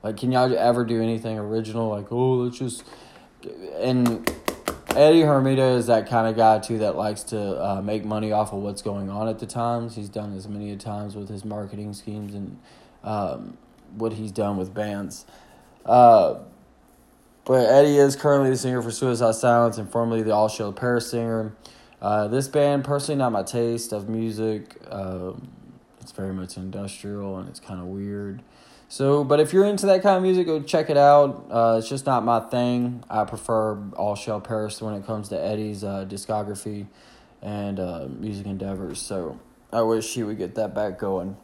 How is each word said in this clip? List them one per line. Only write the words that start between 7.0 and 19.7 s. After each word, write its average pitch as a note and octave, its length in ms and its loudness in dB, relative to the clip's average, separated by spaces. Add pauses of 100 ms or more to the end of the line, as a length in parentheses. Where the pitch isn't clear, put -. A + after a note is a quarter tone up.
to, G#2+ 160 -6
uh, G2 420 -2
make G#2+ 220 -4
money G#2+ 260 -4
off G#2+ 220 0
of G2 80 -6
what's G2+ 220 -8
going G2+ 280 -6
on G#2+ 180 -4
at A2 120 -6
the A2 60 -10
times. A#2 500 -4
He's G#2 120 -10
done G#2 260 -8
this F#2+ 120 -12
many G#2 240 -10
a G2 60 -10
times G#2 400 -10
with G2+ 120 -12
his G2+ 160 -12
marketing G#2 500 -10
schemes G#2 400 -12
and, G2+ 240 -12 (440)
um, E2 540 -6 (400)
what A2 180 -4
he's G#2 180 -10
done G2+ 240 -2
with F#2 180 -6
bands. G#2 500 -8 (640)
Uh, A#2 500 8 (1080)
but B2+ 240 4
Eddie C#3+ 280 8
is C#3 200 6
currently C#3 340 4
the C3 60 2
singer B2+ 260 -2
for A#2 80 -6
Suicide A#2 440 0
Silence A#2 440 2